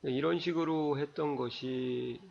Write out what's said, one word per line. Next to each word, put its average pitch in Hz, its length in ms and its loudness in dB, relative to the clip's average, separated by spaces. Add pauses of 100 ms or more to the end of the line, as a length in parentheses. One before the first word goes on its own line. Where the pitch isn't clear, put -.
이런 147 360 2
식으로 160 600 2
했던 147 360 -2
것이 123 960 -2